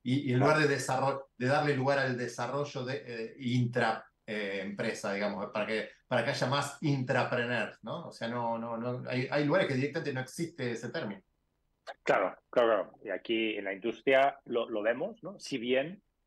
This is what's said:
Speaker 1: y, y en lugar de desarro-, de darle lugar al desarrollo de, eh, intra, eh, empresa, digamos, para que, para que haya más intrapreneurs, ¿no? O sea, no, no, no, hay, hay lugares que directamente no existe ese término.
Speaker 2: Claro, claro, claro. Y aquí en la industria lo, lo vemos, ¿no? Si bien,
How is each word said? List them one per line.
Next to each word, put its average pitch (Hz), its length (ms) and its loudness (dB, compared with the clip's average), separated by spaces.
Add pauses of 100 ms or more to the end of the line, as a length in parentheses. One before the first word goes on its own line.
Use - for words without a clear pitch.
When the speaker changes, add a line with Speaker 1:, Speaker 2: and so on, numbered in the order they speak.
Speaker 1:
y, 131 260 2
y 123 40 4
en 123 60 6
lugar 147 200 6
de 147 80 6
desarro-, 135 680 0
de 123 100 -2
darle 143 260 4
lugar 135 260 4
al 131 180 0
desarrollo 127 680 -4
de, 135 220 -6
eh, 113 340 -8
intra, 120 640 2 (240)
eh, 101 340 -4
empresa, 101 520 -4
digamos, 101 380 -4
para 104 140 -2
que, 107 220 -2 (180)
para 120 200 0
que 143 60 0
haya 127 160 -2
más 143 340 -2
intrapreneurs, 123 1000 0
¿no? 156 280 -10
O - 20 -14
sea, 117 160 -8
no, 117 300 -2
no, 117 180 -6
no, 123 340 -6
hay, 127 220 0
hay 147 140 2
lugares 160 240 4
que 135 60 -2
directamente 143 380 -2
no 127 60 -4
existe 127 520 -6
ese 113 180 -8
término. - 320 -6 (840)
Speaker 2:
Claro, 104 340 2 (140)
claro, 120 160 6
claro. 98 260 4 (100)
Y 107 60 -8
aquí 110 480 0
en 101 60 -6
la 98 100 -4
industria 131 720 4
lo, 117 240 -2
lo 107 140 -2
vemos, 131 400 -2
¿no? 190 160 -14
Si - 180 -6
bien, 131 460 -2 (220)